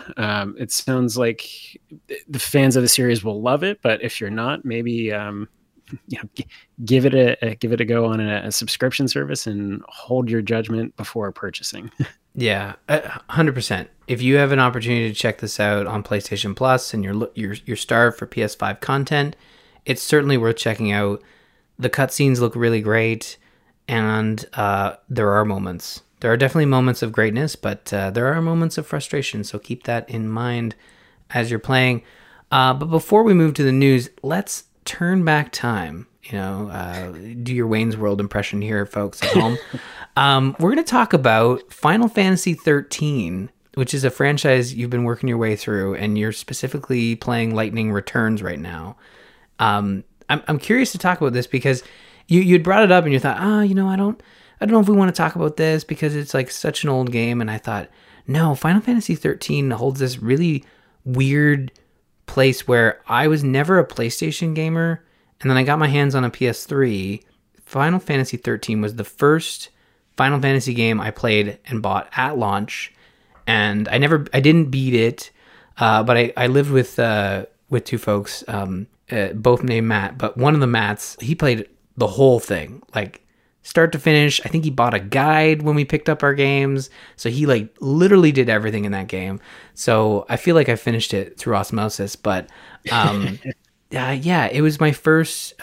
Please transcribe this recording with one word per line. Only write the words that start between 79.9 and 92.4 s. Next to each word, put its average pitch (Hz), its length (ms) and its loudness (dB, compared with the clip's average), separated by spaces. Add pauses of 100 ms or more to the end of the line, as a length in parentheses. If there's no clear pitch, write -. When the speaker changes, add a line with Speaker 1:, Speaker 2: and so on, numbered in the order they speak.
Speaker 2:
but 110 200 -4
one 139 160 4
of 151 60 4
the 135 80 4
Matts, 107 520 -2
he 123 140 -4
played 120 340 0 (300)
the 123 80 2
whole 123 340 6
thing, 85 440 -6 (100)
like, 101 320 -8 (380)
start 165 300 2
to 156 60 -6
finish. 147 460 4
I - 40 -10
think 160 160 0
he 151 40 0
bought 120 240 2
a 101 60 0
guide 151 640 2
when 151 100 2
we 147 100 2
picked 151 260 -2
up 151 120 0
our 143 140 4
games, 139 560 0 (240)
so - 160 -4
he, 143 160 0
like, 113 320 0
literally 165 520 6
did 131 180 2
everything 107 360 0
in 101 60 -2
that 95 160 -4
game. 95 320 -6 (340)
So 107 560 2
I 117 80 -2
feel 175 160 2
like 151 160 4
I 117 60 2
finished 113 400 -2
it 95 240 -6
through 113 160 -2
osmosis, 104 600 -4
but, 95 360 -4 (400)